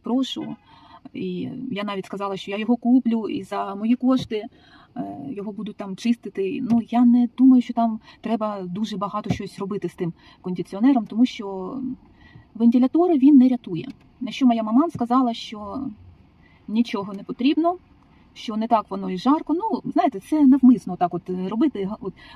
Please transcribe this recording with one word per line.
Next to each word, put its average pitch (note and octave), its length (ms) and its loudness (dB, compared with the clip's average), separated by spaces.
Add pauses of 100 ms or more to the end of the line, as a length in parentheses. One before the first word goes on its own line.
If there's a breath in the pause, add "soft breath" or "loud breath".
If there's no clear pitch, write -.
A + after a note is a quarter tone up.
прошу. B3+ 540 -4 (580 soft breath)
І F3+ 340 -8 (220)
я G3 140 -6
навіть G3+ 220 -6
сказала, G3 300 -8
що G3 140 -12
я G3 80 -6
його A3 180 0
куплю A#3 520 0
і - 140 -8
за G3 320 -8
мої A3 200 0
кошти, B3 500 -2 (520 soft breath)
е, G3+ 200 -10 (140)
його G3+ 220 -10
будуть G3+ 240 -10
там G3 200 -10
чистити. G3 640 -4 (100)
Ну, A#3 100 2 (100)
я A#3+ 140 4
не A#3+ 240 6 (100)
думаю, B3+ 240 8
що A#3+ 120 -8
там A3+ 260 0 (200 soft breath)
треба G#3+ 420 -4
дуже G3 340 -6
багато G3+ 340 -4
щось - 280 -8
робити G3 300 -4
з - 60 -16
тим E3+ 180 -4 (280 soft breath)
кондиціонером, G3+ 680 0
тому A3 200 2
що G3 520 -6 (760 soft breath)
вентилятори C4 640 4
він C#4 180 8
не B3+ 120 8
рятує. G3 400 -6 (320)
На G#3+ 100 -8
що C4 160 0
моя A3+ 160 2
маман B3 280 2
сказала, A#3+ 440 0
що G#3 520 -10 (840 soft breath)
нічого G#3 460 -2
не G3+ 80 -12
потрібно, D4+ 540 0 (580 soft breath)
що - 220 -8
не A3 120 -4
так G#3+ 220 2
воно F#3+ 200 -6
і F#3 80 -6
жарко. D4+ 360 0
Ну, G4 380 -4
знаєте, C#4+ 280 0
це D4+ 260 2
навмисно B3 500 6
так F3 180 -2
от, F3 160 -8
е, F#3 180 -4
робити, A3 360 0
га-, G3+ 160 -6
от, - 140 -10 (220 loud breath)